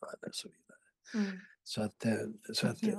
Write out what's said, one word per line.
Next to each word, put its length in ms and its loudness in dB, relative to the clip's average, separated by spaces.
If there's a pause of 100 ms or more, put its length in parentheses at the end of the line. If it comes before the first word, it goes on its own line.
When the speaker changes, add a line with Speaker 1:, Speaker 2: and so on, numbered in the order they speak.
(240)
Speaker 1:
Eller 80 -8
så 180 -8
vidare. 280 -20 (500)
Speaker 2:
Mm. 120 -6 (240)
Speaker 1:
Så 180 -4
att, 240 -2
eh, 80 6 (400)
så 140 4
att, 160 -2
Speaker 3:
Ja. 160 4